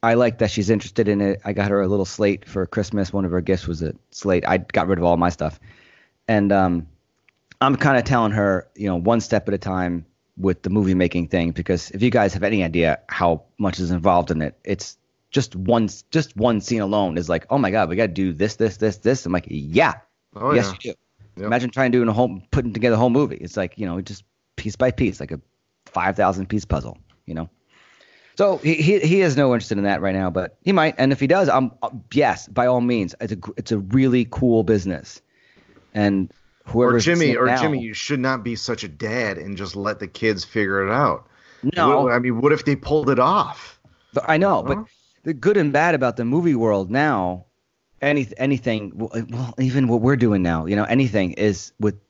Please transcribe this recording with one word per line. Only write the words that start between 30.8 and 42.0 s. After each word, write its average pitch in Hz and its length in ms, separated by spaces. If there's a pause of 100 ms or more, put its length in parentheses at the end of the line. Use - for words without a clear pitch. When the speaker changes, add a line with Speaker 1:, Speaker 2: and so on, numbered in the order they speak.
Speaker 1:
And 135 140
if 131 80
he 139 80
does, 175 220
I'm, 127 220 (120)
uh, 117 80 (200)
yes, 135 360
by 120 180
all 127 160
means, 117 400
it's 107 100
a 110 40
gr-, 92 220
it's - 140
a 110 60
really 120 540
cool 117 320
business. 92 580 (720)
And 101 380 (340)
Speaker 2:
Or - 80
Speaker 1:
whoever's 120 320
Speaker 2:
Jimmy, 170 220
Speaker 1:
listening 123 100
Speaker 2:
or 127 80
Speaker 1:
now 123 160
Speaker 2:
Jimmy, 147 200
you 110 120
should 139 260
not 127 240
be 117 120
such 107 280
a 104 40
dad 107 500
and 92 180
just 90 200
let 101 240
the 101 80
kids 104 360
figure 98 440
it 101 40
out. 117 360 (480)
Speaker 1:
No. 147 300